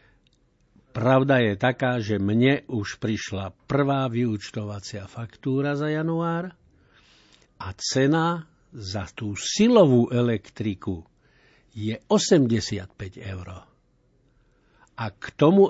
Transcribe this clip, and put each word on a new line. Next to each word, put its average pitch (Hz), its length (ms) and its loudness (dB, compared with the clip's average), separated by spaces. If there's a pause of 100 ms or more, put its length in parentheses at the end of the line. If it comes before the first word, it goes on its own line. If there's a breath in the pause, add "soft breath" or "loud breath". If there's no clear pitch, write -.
(920 soft breath)
Pravda 131 500 2
je 107 140 2
taká, 123 480 -2
že 104 160 -2
mne 117 480 2
už - 320 -6
prišla 98 560 -6 (140)
prvá 139 420 0
vyúčtovacia 104 960 -6
faktúra 139 720 -4
za 151 100 -4
január 165 640 -4 (1080 soft breath)
a 92 60 -12 (100)
cena 160 680 0 (300)
za 98 340 -8
tú 104 280 -8
silovú 185 720 4
elektriku 107 960 -4 (640 soft breath)
je 107 260 -6 (120)
osemdesiatpäť 110 1120 0
eur. 92 400 -12 (1300 soft breath)
A 113 160 -8
k - 240 -16
tomu 190 320 8